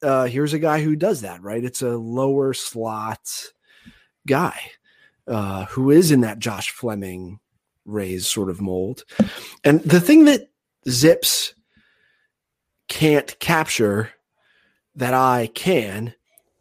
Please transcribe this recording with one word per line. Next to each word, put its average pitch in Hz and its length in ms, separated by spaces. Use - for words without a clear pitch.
Uh, 135 260
here's 143 260
a 156 60
guy 156 220
who 151 140
does 170 260
that, 90 220
right? 104 180
It's 123 200
a 120 160
lower 135 560
slot 110 1000
guy, 139 320
uh, 98 380
who 131 260
is 165 180
in 139 120
that 110 180
Josh 104 320
Fleming 98 680
Rays 95 440
sort 98 220
of 92 120
mold. 95 420
And 147 160
the 165 180
thing 302 240
that 285 260
Zips - 640
can't 151 520
capture 110 720
that 127 180
I 127 400
can 113 600